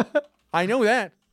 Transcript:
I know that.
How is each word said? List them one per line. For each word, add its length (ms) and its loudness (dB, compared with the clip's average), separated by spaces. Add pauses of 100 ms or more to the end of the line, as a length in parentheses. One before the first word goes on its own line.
(520)
I 140 0
know 180 0
that. 300 0 (200)